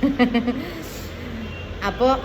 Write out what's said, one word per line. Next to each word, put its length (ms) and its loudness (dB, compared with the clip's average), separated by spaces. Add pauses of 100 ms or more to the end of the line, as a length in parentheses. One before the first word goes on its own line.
<laughs> 1900 -2
അപ്പോൾ 220 4 (140)